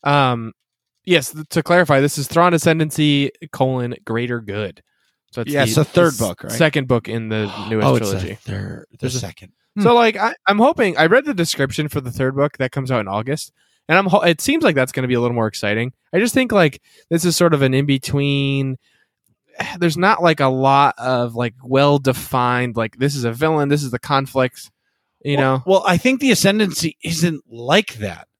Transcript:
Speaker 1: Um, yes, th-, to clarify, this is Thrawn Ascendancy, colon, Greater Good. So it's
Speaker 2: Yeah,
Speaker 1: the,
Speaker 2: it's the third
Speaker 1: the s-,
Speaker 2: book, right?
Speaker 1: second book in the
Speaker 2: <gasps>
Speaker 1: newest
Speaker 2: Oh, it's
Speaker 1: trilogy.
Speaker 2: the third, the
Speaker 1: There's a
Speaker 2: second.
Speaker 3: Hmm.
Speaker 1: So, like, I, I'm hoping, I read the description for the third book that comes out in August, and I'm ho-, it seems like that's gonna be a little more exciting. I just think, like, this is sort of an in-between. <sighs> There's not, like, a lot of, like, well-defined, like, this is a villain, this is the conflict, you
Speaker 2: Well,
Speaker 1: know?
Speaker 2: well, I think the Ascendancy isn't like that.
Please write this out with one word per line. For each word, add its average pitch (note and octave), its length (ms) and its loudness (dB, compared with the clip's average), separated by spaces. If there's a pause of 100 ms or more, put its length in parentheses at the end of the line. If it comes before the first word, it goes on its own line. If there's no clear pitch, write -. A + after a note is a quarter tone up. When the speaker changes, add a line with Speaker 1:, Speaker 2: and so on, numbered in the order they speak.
Speaker 1:
Um, B2+ 500 0 (520)
yes, E3 280 0
th-, D#3 180 -14
to E3 120 0
clarify, E3 380 4
this C#3+ 160 0
is C#3 100 -4
Thrawn F3 280 2
Ascendancy, D3+ 760 0 (220)
colon, B2+ 420 -2 (100)
Greater A#2+ 360 -6
Good. G2+ 420 -10 (480)
So A#2+ 120 -10
it's A#2 100 -8
Speaker 2:
Yeah, C#3+ 120 0
Speaker 1:
the, - 20 0
Speaker 2:
it's A2+ 100 -2
the D3+ 80 4
third E3+ 280 2
Speaker 1:
the - 20 -8
s-, G#2+ 40 -10
Speaker 2:
book, G2+ 260 -2
right? - 80 -10
Speaker 1:
second C#3+ 360 0
book A#2+ 200 0
in A2+ 200 -6
the G#2+ 180 -4
Speaker 2:
<gasps> G2+ 220 -10
Speaker 1:
newest A2 180 0
Speaker 2:
Oh, C3 100 4
it's A2+ 140 -2
Speaker 1:
trilogy. F#2+ 200 -4
Speaker 2:
the G2 60 -12
third, G2 560 -10
the - 60 -20
Speaker 1:
There's B2+ 160 -6
a B2 60 -6
Speaker 2:
second. F#2 320 -16 (240)
Speaker 3:
Hmm. G#3 60 -2
Speaker 1:
So, A#3+ 120 6
like, A3+ 220 2
I, G#3+ 180 -4 (120)
I'm G3+ 120 2
hoping, A3+ 380 2
I D#3 100 4
read B3+ 200 4
the C#4+ 80 -4
description D3+ 540 -2
for D3 120 -4
the B2 120 -8
third C3+ 220 -2
book C#3+ 240 -2
that C3 140 -4
comes C3 180 -6
out B2 100 0
in G2 80 -6
August, A2 440 -6 (380)
and E3 80 4
I'm G3 80 2
ho-, F#3+ 160 2
it E3+ 180 2
seems D#4+ 240 -2
like F#3 100 2
that's C3 180 0
gonna B2+ 160 -4
be B2 60 0
a A#2 60 2
little A#2+ 140 0
more A2+ 140 0
exciting. A2 440 -4 (220)
I F3 40 2
just A3+ 140 0
think, B3+ 180 0
like, F3 300 2 (300)
this E3 160 0
is E3+ 100 0
sort E3+ 160 4
of C#3+ 80 2
an C3 140 2
in-between. C#3 1040 0 (800)
<sighs> - 200 -10
There's E3+ 200 0
not, F#3 240 2
like, D#3+ 180 2
a C#3 80 4
lot C3+ 500 4
of, B2 360 -2
like, A#2+ 280 -4
well-defined, B2+ 1120 0
like, A2+ 200 -4
this C#3 180 -2
is B2+ 100 -6
a A#2 80 -2
villain, D3 360 0
this D3 140 2
is C3 80 -8
the A#2+ 80 -6
conflict, C3+ 720 -2 (540)
you C#3+ 140 -2
Speaker 2:
Well, C3+ 180 2
Speaker 1:
know? C3 100 -4
Speaker 2:
well, F#3+ 200 2
I F3+ 100 2
think B3+ 240 0
the C4+ 100 2
Ascendancy G3 720 0
isn't D#3+ 460 -4
like B2 460 -2
that. G2 340 -10 (100)